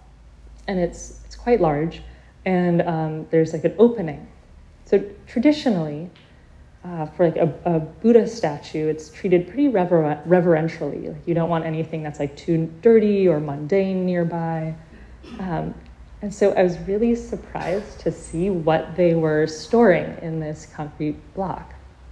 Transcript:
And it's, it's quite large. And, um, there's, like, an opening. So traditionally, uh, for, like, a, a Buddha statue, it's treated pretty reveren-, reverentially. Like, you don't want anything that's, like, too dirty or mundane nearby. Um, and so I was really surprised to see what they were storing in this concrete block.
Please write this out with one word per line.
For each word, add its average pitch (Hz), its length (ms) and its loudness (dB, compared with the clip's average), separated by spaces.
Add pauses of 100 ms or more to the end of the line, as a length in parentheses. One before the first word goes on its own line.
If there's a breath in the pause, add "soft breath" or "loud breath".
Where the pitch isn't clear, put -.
(680)
And 196 100 -2
it's, - 460 -6
it's - 100 -20
quite 240 260 2
large. 160 420 0 (420 loud breath)
And, 180 380 2
um, 160 480 -4
there's, 160 220 2
like, 156 120 -6
an 165 140 0
opening. 202 500 2 (580)
So 196 160 2 (240)
traditionally, 185 840 0 (720 soft breath)
uh, 170 220 -6
for, - 180 0
like, 160 120 2
a, 165 160 2 (120)
a 165 160 2
Buddha 220 480 4
statue, 156 580 -4
it's 156 220 -4
treated 175 400 2
pretty 285 200 0
reveren-, 175 580 0
reverentially. 165 840 0
Like, 160 180 -12
you 170 80 -2
don't 165 140 0
want 165 160 -2
anything 160 380 -6
that's, 151 180 -10
like, 139 160 -6
too 160 340 -2 (120)
dirty 208 440 6
or 170 140 4
mundane 185 640 -2
nearby. 165 720 -2 (640 loud breath)
Um, 160 340 -6 (460)
and 208 120 -8
so 202 200 2
I - 100 2
was 170 180 2
really 208 340 0
surprised 185 880 -8
to 165 120 -2
see 170 380 -4
what 165 440 0
they 175 200 4
were 156 320 2
storing 180 760 2
in 160 180 -6
this 156 280 -8
concrete 151 500 -6 (180)
block. - 400 -8 (380)